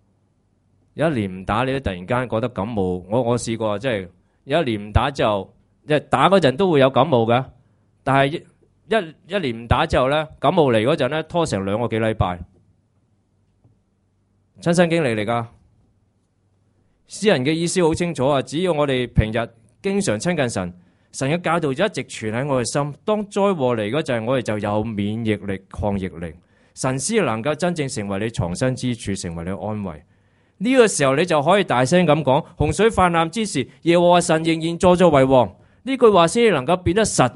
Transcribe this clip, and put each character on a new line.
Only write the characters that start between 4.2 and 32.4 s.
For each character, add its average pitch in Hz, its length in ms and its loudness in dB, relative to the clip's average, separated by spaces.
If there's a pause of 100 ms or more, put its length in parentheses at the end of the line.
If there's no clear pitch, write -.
有 151 180 0
一 - 40 -6
年 107 220 -4
唔 104 40 -16
打 113 180 2
之 143 140 -4
後， 101 300 -2 (320)
即 151 80 0
係 143 60 2 (100)
打 165 180 4
嗰 196 100 4
陣 135 160 2
都 185 160 0
會 147 100 4
有 135 100 4
感 131 160 2
冒 127 180 2
嘅， 117 180 2 (600)
但 135 120 0
係 139 180 4
一， - 640 -10
一， 165 400 -6
一 208 40 -2
年 120 260 -4
唔 - 20 -16
打 127 200 2
之 165 120 -2
後 131 120 2
呢， 151 180 -2 (100)
感 139 140 2
冒 160 180 4
嚟 110 140 4
嗰 139 100 2
陣 131 140 0
呢， 156 140 -4
拖 165 240 -2
成 101 180 -2
兩 98 160 -2
個 117 80 -2
幾 110 80 -4
禮 110 160 0
拜， 92 260 -2 (2250)
親 170 140 -2
身 175 160 4
經 165 120 0
歷 123 120 0
嚟 107 100 -4
㗎。 117 220 -2 (1600)
詩 - 200 -4
人 156 140 4
嘅 143 120 0
意 170 120 -2
思 175 160 0
好 160 120 2
清 170 200 -4
楚 127 140 0
啊， 139 140 2
只 147 180 -8
要 180 140 0
我 147 120 0
哋 127 280 0
平 110 180 0
日 113 180 -4 (300)
經 196 200 -2
常 110 180 0
親 170 180 -2
近 135 120 0
神， 90 260 -4 (380)
神 135 180 -4
嘅 175 100 -2
教 170 200 -2
導 143 140 -2
就 156 100 -2
一 220 60 0
直 135 140 -6
存 - 280 -8
喺 123 140 -4
我 131 180 -2
嘅 - 80 -6
心。 143 220 -4 (100)
當 214 220 -2
災 202 280 0
禍 127 220 0
嚟 107 140 -2
嗰 147 120 -2
陣， 120 220 -4
我 131 160 0
哋 - 20 -2
就 107 160 -4
有 104 240 -2
免 107 420 -4
疫 107 120 0
力、 98 320 -8
抗 101 280 -4
逆 95 120 -4
力， 82 240 -12 (420)
神 131 240 -4
先 208 260 -2
能 113 180 -2
夠 147 120 -2
真 175 200 -2
正 151 140 -4
成 104 200 -8
為 98 120 -4
你 113 100 -4
藏 90 260 -4
身 131 180 0
之 123 220 -4
處， 101 200 -6
成 87 200 -8
為 82 80 -8
你 87 60 -8
安 104 340 -8
慰。 80 180 -12 (540)
呢 247 200 0
個 233 120 8
時 147 180 0
候 135 80 2
你 160 120 2
就 156 160 2
可 180 180 4
以 185 40 0
大 127 200 0
聲 175 220 2
咁 151 160 2
講： 135 220 2 (120)